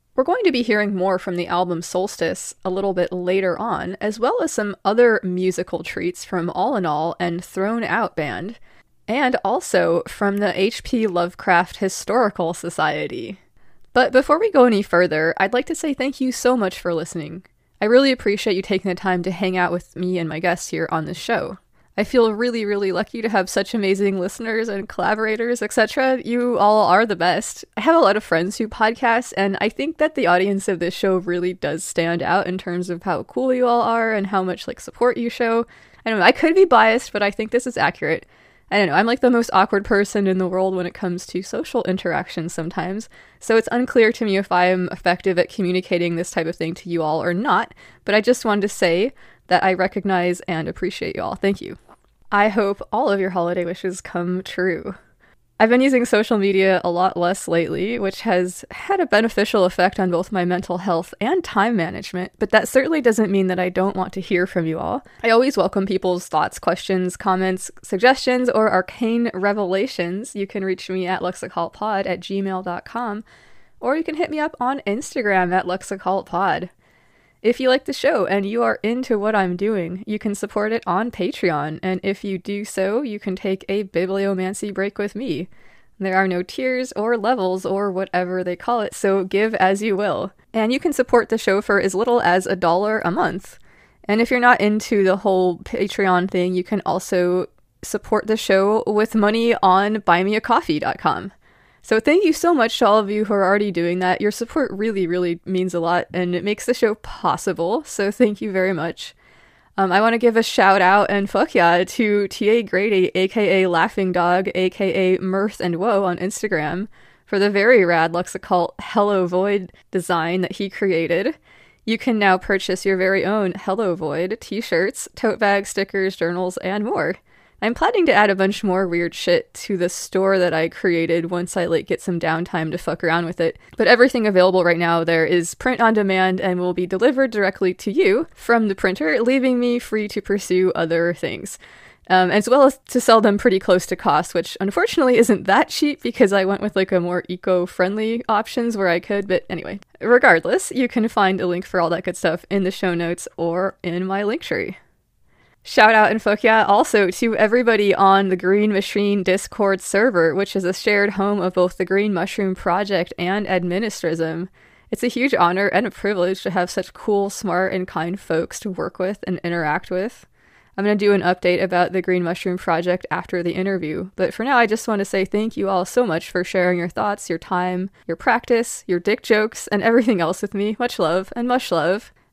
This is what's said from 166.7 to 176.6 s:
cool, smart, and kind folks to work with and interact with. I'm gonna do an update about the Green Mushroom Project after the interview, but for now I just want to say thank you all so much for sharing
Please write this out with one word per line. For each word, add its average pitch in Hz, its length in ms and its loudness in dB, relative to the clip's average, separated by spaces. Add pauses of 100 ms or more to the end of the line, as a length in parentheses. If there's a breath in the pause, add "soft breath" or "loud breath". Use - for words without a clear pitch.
cool, 202 380 -2
smart, 185 420 -2
and 185 140 -4
kind 175 320 -6
folks - 400 -4
to 214 100 -8
work - 300 -6
with 190 260 -4
and 180 180 -4
interact 165 460 -2
with. 190 380 -6 (500 soft breath)
I'm 196 80 -2
gonna 208 100 4
do 202 180 4
an 196 80 4
update 180 420 2
about 180 300 0
the 185 100 0
Green 185 180 2
Mushroom 180 380 -4
Project 175 500 -2
after 175 320 -4
the 175 140 -2
interview, 185 600 -4
but 175 200 -2
for 220 80 -6
now 262 160 2
I 233 80 4
just 220 200 -4
want 208 120 -2
to 196 60 -2
say 190 200 -2
thank 214 320 -4
you 196 100 -2
all 190 160 0
so 247 220 0
much 165 240 -4
for 180 140 -4
sharing 180 340 0